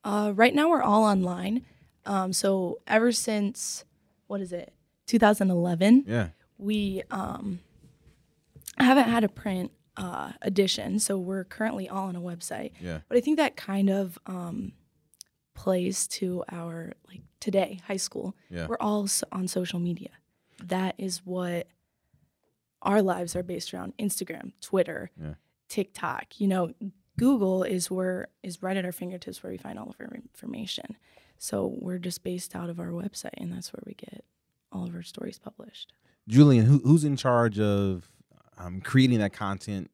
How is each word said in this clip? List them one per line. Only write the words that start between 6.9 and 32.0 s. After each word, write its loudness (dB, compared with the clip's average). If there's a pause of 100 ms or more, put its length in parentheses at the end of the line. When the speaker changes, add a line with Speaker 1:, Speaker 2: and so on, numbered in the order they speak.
Speaker 1:
um, -6 (1200)
haven't 8
had 2
a 2
print, -6 (260)
uh, -8 (100)
edition, 0
so 0
we're -6
currently -6
all -6
on -8
a -8
website. -8 (100)
Speaker 2:
Yeah. -8
Speaker 1:
But 2
I 6
think 2
that 0
kind 0
of, -2
um, -10 (840)
plays -2
to -4
our, -10 (140)
like, -20 (180)
today, 0
high -4
school. -6 (140)
Speaker 2:
Yeah. -6
Speaker 1:
We're -4
all 0
s-, -2
on -4
social -4
media. -4 (540)
That -2
is -6
what -4 (1120)
our 4
lives -2
are -2
based -8
around. -10
Instagram, -6
Twitter, -2 (100)
Speaker 2:
Yeah. -8 (360)
Speaker 1:
TikTok. -6
You 2
know, 0 (440)
Google 4
is -2
where, -2 (120)
is -12
right -2
at -2
our -6
fingertips -12
where -10
we -10
find -12
all -12
of -18
our -14
information. -12 (400)
So -4
we're -6
just -8